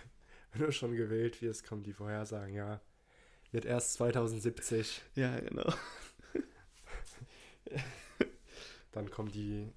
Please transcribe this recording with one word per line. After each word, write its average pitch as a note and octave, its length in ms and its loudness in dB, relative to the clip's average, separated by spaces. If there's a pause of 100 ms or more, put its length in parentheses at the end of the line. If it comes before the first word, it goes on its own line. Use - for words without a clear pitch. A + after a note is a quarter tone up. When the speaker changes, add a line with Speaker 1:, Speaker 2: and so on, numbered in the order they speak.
(220)
Speaker 1:
<laughs> - 320 -20
wenn C3+ 120 2
du D3+ 60 4
schon A#2+ 240 0
gewählt A2+ 460 2
wirst, A2+ 240 -2
kommen G#2 180 -6
die G#2 100 -6
Vorhersagen, G#2 600 -2
ja, G#2 280 -2 (680)
wird A2+ 140 2
erst A#2+ 280 4
zweitausendsiebzig. A#2 1080 2 (140)
Speaker 2:
Ja, B2+ 240 2
genau. - 380 2
<laughs> - 2000 -8 (1160)
Speaker 1:
Dann G2+ 200 -4
kommen G#2+ 180 -2
die, G#2 480 -2